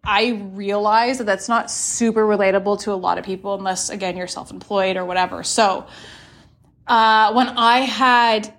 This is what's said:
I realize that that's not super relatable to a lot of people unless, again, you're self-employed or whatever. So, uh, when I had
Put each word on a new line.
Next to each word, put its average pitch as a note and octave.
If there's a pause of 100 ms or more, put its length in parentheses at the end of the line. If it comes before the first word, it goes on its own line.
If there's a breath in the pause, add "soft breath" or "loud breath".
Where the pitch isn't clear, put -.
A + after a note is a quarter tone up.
I G#3+ (240)
realize G#3
that A#3+
that's G3
not A#3
super A3
relatable G3
to G#3
a -
lot F3+
of F3+
people G3
unless, F#3+
again, F#3
you're F3+
self-employed F#3+
or F3+
whatever. F3+
So, - (1000 loud breath)
uh, A3
when A#3+
I A#3+
had A#3+